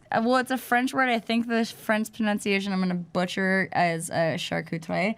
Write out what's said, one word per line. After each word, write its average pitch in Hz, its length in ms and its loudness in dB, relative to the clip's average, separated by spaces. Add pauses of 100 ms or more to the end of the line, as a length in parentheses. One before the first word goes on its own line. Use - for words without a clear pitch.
(120)
uh, 214 120 2
well, 247 120 4
it's 254 140 2
a 254 80 -2
French 247 340 0
word. 262 160 2
I 233 100 2
think 226 300 0
the 233 160 2
French 220 480 -2
pronunciation 202 600 0
I'm 190 80 0
gonna 185 140 0
butcher 185 800 0
as, 165 380 0
uh, 160 260 0
charcuterie 170 800 -2